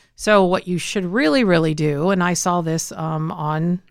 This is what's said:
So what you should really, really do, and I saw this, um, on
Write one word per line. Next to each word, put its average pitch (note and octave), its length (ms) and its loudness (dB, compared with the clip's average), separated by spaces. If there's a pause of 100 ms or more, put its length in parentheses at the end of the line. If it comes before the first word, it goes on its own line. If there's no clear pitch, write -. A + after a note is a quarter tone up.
(160)
So G#3 300 4
what F3+ 220 0
you F3+ 100 -2
should F#3 280 -4
really, C4 400 2
really D#3+ 280 2
do, D3+ 360 0
and F#3 120 2
I F3 120 0
saw F3 280 0
this, E3 300 -4
um, D#3+ 400 -6
on D#3+ 600 -4